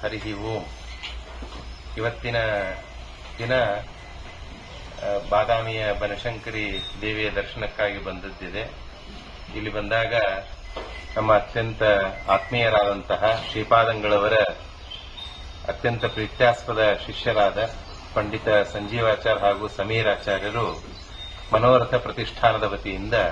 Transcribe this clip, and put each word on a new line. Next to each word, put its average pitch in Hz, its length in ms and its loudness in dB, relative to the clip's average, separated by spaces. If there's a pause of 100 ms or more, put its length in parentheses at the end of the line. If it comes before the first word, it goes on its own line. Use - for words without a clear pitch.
ಹರಿಃ 107 320 -4
ಓಂ. 107 280 -4 (1300)
ಇವತ್ತಿನ 117 400 -4 (1000)
ದಿನ, 117 220 -2
ಆ, - 1600 -6 (120)
ಬಾದಾಮಿಯ 110 560 2 (140)
ಬನಶಂಕರಿ 104 1000 -4
ದೇವಿಯ 107 300 -2
ದರ್ಶನಕ್ಕಾಗಿ 101 760 -2
ಬಂದದ್ದಿದೆ. 95 680 -8 (840)
ಇಲ್ಲಿ 107 160 -6
ಬಂದಾಗ 113 420 0 (1040)
ನಮ್ಮ 110 180 6
ಅತ್ಯಂತ 113 480 2 (460)
ಆತ್ಮೀಯರಾದಂತಹ 104 1200 4
ಶ್ರೀಪಾದಂಗಳವರ 107 800 4 (1400)
ಅತ್ಯಂತ 117 360 -2
ಪ್ರೀತ್ಯಾಸ್ಪದ 110 1000 4
ಶಿಷ್ಯರಾದ 104 640 2 (440)
ಪಂಡಿತ 107 340 0
ಸಂಜೀವಾಚಾರ್ಯ 107 920 2
ಹಾಗೂ 101 280 4
ಸಮೀರಾಚಾರ್ಯರು 104 1160 0 (720)
ಮನೋರಥ 120 400 6
ಪ್ರತಿಷ್ಠಾನದ 113 680 2
ವತಿಯಿಂದ 98 520 -2 (180)